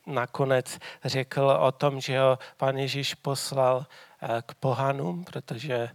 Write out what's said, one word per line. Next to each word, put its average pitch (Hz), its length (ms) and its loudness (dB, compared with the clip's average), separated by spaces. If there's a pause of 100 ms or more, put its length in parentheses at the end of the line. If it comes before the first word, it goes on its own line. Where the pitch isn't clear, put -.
nakonec 131 720 0 (260)
řekl 135 360 -2
o 135 320 6
tom, 135 280 0
že 131 180 -2
ho 131 200 4 (180)
Pan 135 200 0
Ježíš 135 380 -4
poslal, 131 720 0 (360)
eh, 117 240 -2
k - 80 -16
pohanům, 139 720 -2
protože 123 720 -6